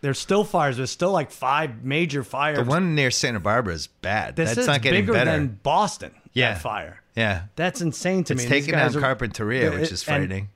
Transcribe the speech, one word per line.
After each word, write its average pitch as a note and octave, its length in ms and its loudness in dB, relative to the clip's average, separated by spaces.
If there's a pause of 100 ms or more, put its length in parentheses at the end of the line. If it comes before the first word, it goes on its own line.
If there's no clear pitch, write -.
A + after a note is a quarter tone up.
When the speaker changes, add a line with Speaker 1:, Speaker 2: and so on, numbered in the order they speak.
Speaker 1:
There's C#3 160 -2
still G3+ 260 2
fires. C#3+ 320 0
There's B2+ 140 -4
still, F3 220 0
like, D#3 180 0
five C3+ 540 -2
major C#3+ 380 -2
fires. C#3+ 360 -2
Speaker 2:
The A#2+ 60 2
one E3 300 2
near C#3 160 4
Santa A#2+ 300 0
Barbara G#2 320 2
is D#2 140 -8
bad. F#2 500 -4
Speaker 1:
This D#3+ 140 0
Speaker 2:
That's A#2 80 -2
Speaker 1:
is B3 80 0
Speaker 2:
not C#3+ 160 2
getting C#3 220 4
Speaker 1:
bigger A3+ 100 2
Speaker 2:
better. B2 160 4
Speaker 1:
than C#3+ 320 0
Boston, D#3+ 500 0
that - 80 -20 (140)
Speaker 2:
Yeah. B2 240 2
Speaker 1:
fire. G#2 420 -8 (160)
Speaker 2:
Yeah. G2+ 280 0 (120)
Speaker 1:
That's F3 240 -2
insane F3+ 440 0
to - 100 -2
Speaker 2:
It's C3 60 -2
Speaker 1:
me. A#2+ 40 -2
And A#2+ 80 2
these C#3+ 140 2
Speaker 2:
taking D#3+ 120 0
Speaker 1:
guys C3 140 4
Speaker 2:
down C#3+ 100 0
Speaker 1:
are C3 140 2
Speaker 2:
Carpinteria, A2+ 460 -2
Speaker 1:
Yeah, A#2+ 80 4
Speaker 2:
which - 140 -2
Speaker 1:
it, D#3+ 80 -2
Speaker 2:
is F2 140 -8
Speaker 1:
and D3+ 120 0
Speaker 2:
frightening. G2 380 -4